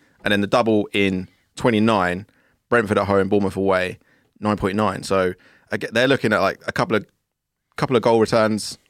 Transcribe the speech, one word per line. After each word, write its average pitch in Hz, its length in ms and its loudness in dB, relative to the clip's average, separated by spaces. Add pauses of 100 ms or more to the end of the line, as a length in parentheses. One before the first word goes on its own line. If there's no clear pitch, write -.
(240)
And 104 80 -2
then 101 100 2
the 101 60 -2
double 110 460 2
in 95 340 0 (280)
twenty-nine, 104 680 0 (440)
Brentford 107 280 2
at 101 100 0
home, 98 220 2
Bournemouth 101 260 0
away, 95 440 -2 (400)
nine 104 180 0
point 98 180 -2
nine. 104 280 -2
So 92 300 0 (380)
I 107 60 -6
get, - 160 -8
they're 120 140 2
looking 135 260 0
at, 98 60 2
like, 95 280 -2
a - 40 -8
couple 113 240 -2
of, 101 100 -2 (720)
couple 131 180 -2
of 113 80 4
goal 117 160 4
returns, 110 580 0 (120)